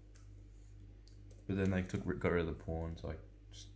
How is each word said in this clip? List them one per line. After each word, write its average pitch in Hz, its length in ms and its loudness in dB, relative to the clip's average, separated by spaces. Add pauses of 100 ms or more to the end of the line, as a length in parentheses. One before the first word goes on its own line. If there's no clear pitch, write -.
(1500)
But 95 120 2
then 95 120 6
they 92 120 6
took, 95 240 0 (120)
got 87 140 6
rid 87 80 8
of 82 60 4
the 80 80 2
porn, 82 420 -2
so 80 140 -4
I 80 40 -2 (380)
just - 240 -14